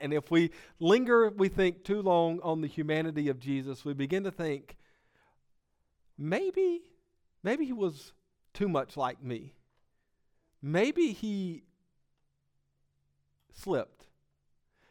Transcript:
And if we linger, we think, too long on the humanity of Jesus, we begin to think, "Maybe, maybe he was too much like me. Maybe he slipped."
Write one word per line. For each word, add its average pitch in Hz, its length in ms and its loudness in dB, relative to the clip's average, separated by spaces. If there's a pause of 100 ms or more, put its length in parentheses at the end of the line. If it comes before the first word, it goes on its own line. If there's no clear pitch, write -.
And 143 120 -4
if 147 160 -2
we 165 220 6 (260)
linger, 233 520 6
we 202 180 2
think, 185 380 0
too 208 160 0
long 170 400 2
on 160 180 -2
the 156 80 -2
humanity 151 600 -2
of 131 100 -2
Jesus, 135 460 -6
we 147 80 -4
begin 143 320 -2
to 190 60 -6
think, 151 440 -6 (1400)
"Maybe, 349 640 -2 (580)
maybe 277 240 -2
he 254 80 -4
was 180 380 -4 (420)
too 202 140 -2
much 147 300 -2
like 127 260 -4
me. 123 320 -10 (1080)
Maybe 220 520 2
he 190 500 -6 (1900)
slipped." - 540 -6 (840)